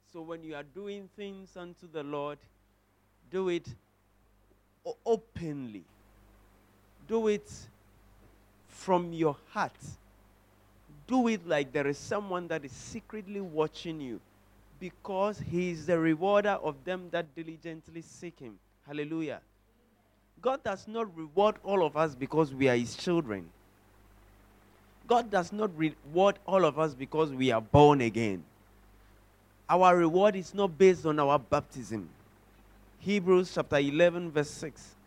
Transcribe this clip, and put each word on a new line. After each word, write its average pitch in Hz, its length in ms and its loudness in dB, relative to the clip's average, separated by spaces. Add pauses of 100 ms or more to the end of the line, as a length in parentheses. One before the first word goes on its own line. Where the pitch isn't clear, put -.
(120)
So 165 120 -14
when 165 200 -10
you 156 120 -12
are 147 80 -12
doing 196 520 -14
things 196 400 -14
unto 175 380 -18
the 156 80 -8
Lord, 147 380 -8 (880)
do 185 200 -2
it 170 180 -4 (1160)
o-, - 220 -10
openly. 143 800 -6 (1200)
Do 220 200 0
it 208 200 -2 (1200)
from 175 460 0
your 160 220 0 (160)
heart. 180 260 -6 (1300)
Do 247 220 2
it 185 200 -2
like 143 240 -2
there 143 140 -2
is 143 140 -2
someone 190 480 -6
that 156 180 -6
is 131 60 -14
secretly - 680 -12
watching 156 640 -4
you, 120 180 -10 (600)
because 190 580 -4
he 180 320 -4
is 156 160 -8
the 170 140 2
rewarder 190 640 2
of 143 220 -6
them 180 260 -8
that 170 240 -6
diligently 160 680 -14
seek - 380 -18
him. 110 180 -16 (300)
Hallelujah. 147 540 -6 (1000)
God 262 220 -2
does 196 240 -6
not 214 280 -6
reward 165 480 2
all 190 200 2
of 147 120 0
us 151 200 0
because 139 360 0
we 135 160 2
are 123 80 6
his 120 200 -2
children. 113 520 -2 (1600)
God 233 220 2
does 185 220 0
not 208 260 -2
reward 160 720 0
all 190 180 4
of 143 140 2
us 156 160 0
because 147 360 -2
we 131 200 2
are 113 100 2
born 143 400 8
again. 107 420 -2 (1300)
Our 180 240 8
reward 180 400 4
is 190 200 -10
not 190 200 -2
based 175 300 6
on 151 140 0
our 143 180 4
baptism. 113 720 -4 (880)
Hebrews 185 560 2
chapter 151 240 -2
eleven, 165 540 2
verse 147 180 -2
six. - 460 -14 (100)